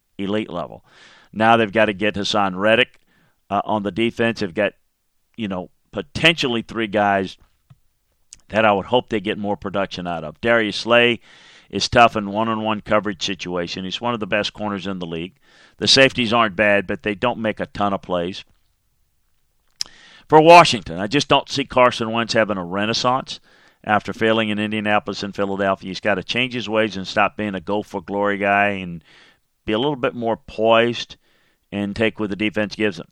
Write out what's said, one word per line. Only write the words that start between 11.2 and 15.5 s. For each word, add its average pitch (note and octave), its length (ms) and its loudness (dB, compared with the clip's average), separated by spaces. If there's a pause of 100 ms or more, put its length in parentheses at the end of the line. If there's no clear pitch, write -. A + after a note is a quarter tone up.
is - 200 -4
tough A#2 280 6
in G2+ 140 -4
one-on-one A2 520 -2
coverage G#2 420 -2
situation. F2+ 600 -6
He's F#2 160 -8
one A#2+ 140 -4
of G#2+ 60 -6
the G#2+ 60 -6
best G#2 260 -2
corners G2+ 340 -8
in G2 120 -6
the F2 80 -8
league. E2 300 -10 (420)